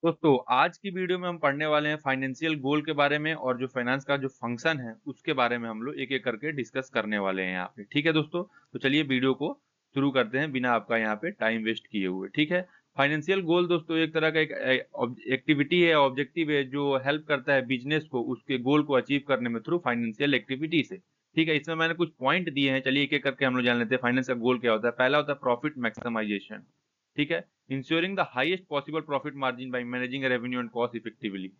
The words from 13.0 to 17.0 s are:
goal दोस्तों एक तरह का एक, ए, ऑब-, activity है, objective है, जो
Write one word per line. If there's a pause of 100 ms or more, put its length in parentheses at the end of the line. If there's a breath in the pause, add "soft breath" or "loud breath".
goal
दोस्तों
एक
तरह
का
एक,
ए, (100)
ऑब-, (100)
activity
है,
objective
है,
जो (100)